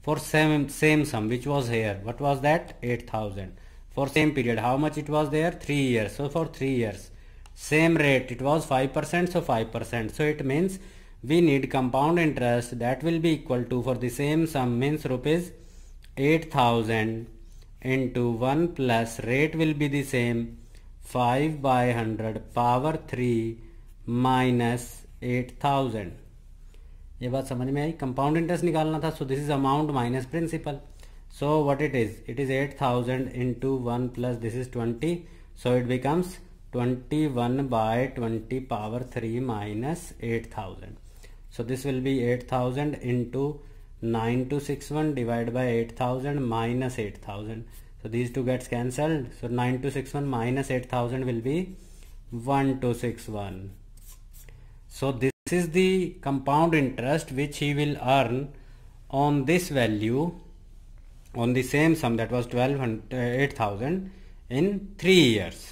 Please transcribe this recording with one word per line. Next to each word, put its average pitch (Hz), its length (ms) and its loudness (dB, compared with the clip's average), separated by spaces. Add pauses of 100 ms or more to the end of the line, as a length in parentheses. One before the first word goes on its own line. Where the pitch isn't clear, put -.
For 151 100 0 (100)
same, 151 500 4
same 156 360 6
sum 107 220 -2
which 123 200 -4
was 131 200 0
here। 110 320 0
What 117 220 -6
was 139 180 2
that? 165 260 4 (200)
Eight 117 180 -2
thousand। 101 500 -6 (380)
For 139 160 0
same 156 240 4
period, 117 300 2
how 131 180 4
much 151 180 -2
it 147 140 -8
was 151 160 2
there? 160 180 2 (140)
Three 147 160 0
years। 117 400 0
So 143 160 -2
for 165 80 0 (140)
three 135 180 0
years, 107 340 -4 (540)
same 165 400 4
rate, 127 320 4
it 131 120 -2
was 156 220 2
five 139 220 2
percent, 175 420 0
so 170 160 0
five 113 240 2
percent। 113 460 -4
So 151 160 4
it 147 160 -4
means 190 260 2 (540)
we 175 180 8
need 135 260 4
compound 135 520 4
interest 120 580 0
that 131 160 0
will 165 260 0
be 156 120 4
equal 123 340 -2
to, 123 80 0
for 123 240 0
the 120 160 -2
same 156 340 2
sum 123 240 2
means 147 360 0
rupees 165 360 0 (640)
eight 151 360 4
thousand 113 720 2 (560)
into 131 460 0 (200)
one 160 200 2 (120)
plus 117 480 2
rate 151 340 2
will 151 240 2
be 139 140 0
the - 160 -4
same, 120 280 2 (680)
five 131 560 2
by 127 100 6 (120)
hundred 110 520 -2 (140)
power 127 400 2 (160)
three 123 260 2 (680)
minus 123 840 2 (320)
eight 123 360 -2
thousand। 123 500 0 (1120)
ये 123 60 -4
बात 131 180 -2
समझ 127 240 -2
में 143 120 0
आई? 160 180 -2
कंपाउंड 139 360 0
इंटरेस्ट 170 280 0
निकालना 156 360 2
था, 156 160 0
so 143 100 -4
this 135 160 0
is 147 140 -2
amount 143 400 2
minus 127 360 0
principal। 156 460 -4 (600)
So 143 120 0 (160)
what 139 180 4
it 139 160 0
is? 104 160 0 (160)
It 120 120 -4
is 131 120 -2
eight 135 220 0
thousand 127 520 0 (120)
into 127 280 -2 (140)
one 120 320 -2
plus 120 260 -2
this 113 200 -4
is 123 120 -8
twenty, 120 380 -2 (500)
so 123 140 2
it 123 140 2
becomes 143 440 0 (380)
twenty-one 127 1040 0
by 113 420 2
twenty 113 420 -4 (140)
power 110 280 -4 (140)
three 113 240 -4 (120)
minus 110 520 -4 (200)
eight 117 340 -2
thousand। 95 420 -12 (520)
So 117 200 -6
this 131 200 -4
will 131 180 0
be 135 60 2 (100)
eight 120 260 0
thousand 131 480 0 (140)
into 123 320 0 (720)
nine 117 340 0
two 143 100 0
six 143 300 -6
one 151 240 0
divided 117 400 -2
by 127 140 0
eight 117 340 0
thousand 131 400 -2 (120)
minus 123 500 -2
eight 101 240 -10
thousand। 107 420 -10 (320)
So 110 140 -8
these 123 180 -2
two 127 160 -2
gets 127 240 -2
cancelled। 127 680 -2
So 123 120 -4 (100)
nine 127 180 0
two 131 160 -4
six 135 220 -6
one 143 160 -2
minus 127 440 -2
eight 123 120 -6
thousand 123 420 -2
will 113 160 -2
be 147 80 0 (920)
one 139 300 4
two 123 120 0 (120)
six 113 340 -6
one। 95 240 -8 (1300)
So 135 160 0
this 127 400 -2
is 175 180 2
the 185 540 2
compound 143 500 4
interest 135 580 2
which 143 260 -2
he 147 160 0
will 147 220 2 (140)
earn 127 260 4 (760)
on 143 360 4
this 180 240 4
value, 113 500 2 (1160)
on 120 160 2
the 123 120 2
same 156 320 4
sum, 117 240 0
that 110 100 -2
was 120 160 0
twelve 131 320 0
hundred, 117 380 -4 (240)
eight 139 160 0
thousand 131 560 -2 (380)
in 156 200 2 (320)
three 180 160 8 (140)
years। 90 400 -2